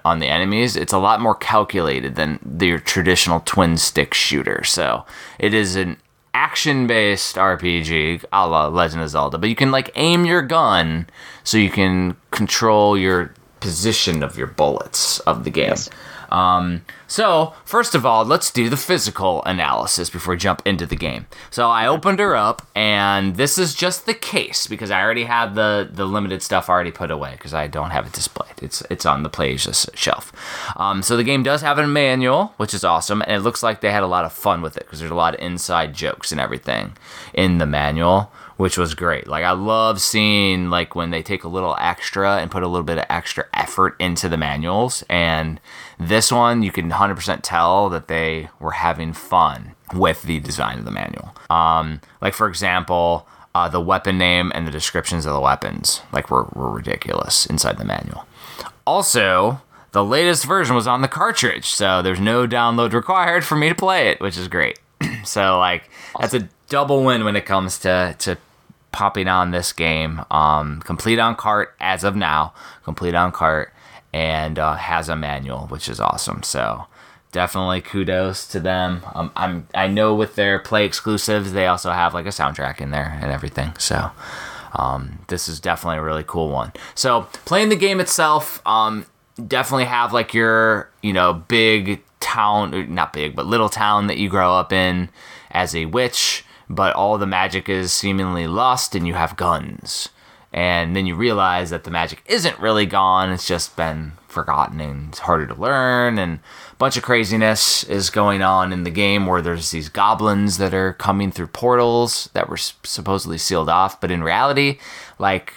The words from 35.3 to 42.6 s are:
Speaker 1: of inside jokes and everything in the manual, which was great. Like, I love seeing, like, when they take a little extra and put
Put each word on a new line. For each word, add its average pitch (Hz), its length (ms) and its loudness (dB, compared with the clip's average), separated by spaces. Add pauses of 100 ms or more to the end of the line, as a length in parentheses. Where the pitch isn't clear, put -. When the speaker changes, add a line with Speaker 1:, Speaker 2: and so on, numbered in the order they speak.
Speaker 1:
of - 60 -10
inside 85 520 -2
jokes - 380 -6
and 71 100 -4
everything 57 560 -6 (380)
in 90 240 4
the 78 80 2
manual, 78 640 2 (260)
which 92 200 0
was 82 180 -2
great. 82 320 -2
Like, 78 160 -4
I 90 80 2
love 110 500 0
seeing, 101 680 2
like, 87 260 -2
when 85 160 -4
they 82 100 -4
take 95 220 -6
a 82 60 -10
little 90 280 -2
extra 98 600 0
and 85 120 -2
put 90 140 -2